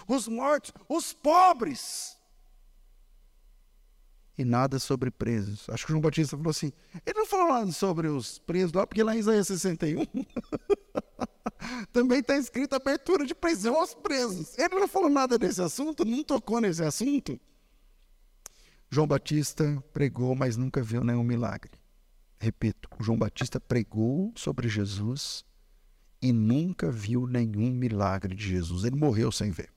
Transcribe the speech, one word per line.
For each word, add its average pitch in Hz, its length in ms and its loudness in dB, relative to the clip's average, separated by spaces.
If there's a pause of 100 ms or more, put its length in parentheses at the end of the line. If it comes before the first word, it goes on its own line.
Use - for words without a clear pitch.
os 233 220 0
mortos, 262 460 -2 (160)
os 320 240 -4
pobres. 302 1040 2 (2250)
E 139 60 -4
nada 127 360 2
sobre 131 300 0
presos. 104 600 -4
Acho - 160 -6
que 156 60 -4
o - 20 0
João 156 80 2
Batista 151 340 2
falou 156 160 -2
assim: 151 220 -4 (320)
ele - 120 -4
não 427 80 2
falou 381 220 2
nada 233 240 2
sobre 165 380 0
os 135 300 -4
presos 175 340 0
lá, 196 120 2
porque 208 160 -2
lá 220 140 2
em 226 40 0
Isaías 208 280 4
sessenta 175 400 -2
e 156 80 0
um 311 100 0 (920)
<laughs> - 1000 -10
também 247 280 4
tá 277 160 2
escrito 269 360 -4
abertura 277 520 0
de 269 80 -6
prisão 254 460 0
aos 339 140 0
presos. 240 640 -4
Ele 349 180 2
não 381 140 2
falou 370 200 2
nada 262 300 4
desse 185 220 0
assunto, 277 420 -2
não 233 180 -2
tocou 233 380 -2
nesse 170 240 0
assunto. 208 560 -2 (1500)
João 151 180 2
Batista 147 720 0 (120)
pregou, 127 420 0
mas 131 220 0
nunca 131 240 -2
viu 117 200 -2
nenhum 120 220 2
milagre. 120 540 -4 (600)
Repito, - 500 -2 (100)
João 113 180 0
Batista 113 420 -2
pregou 123 760 0
sobre - 340 -4
Jesus 104 760 -4 (760)
e 127 100 4
nunca 139 580 2
viu 120 380 -2
nenhum 117 440 0
milagre 98 640 -2
de 104 120 -8
Jesus. 90 380 0
Ele 127 100 -2
morreu 123 360 2
sem 104 200 -2
ver. - 240 -10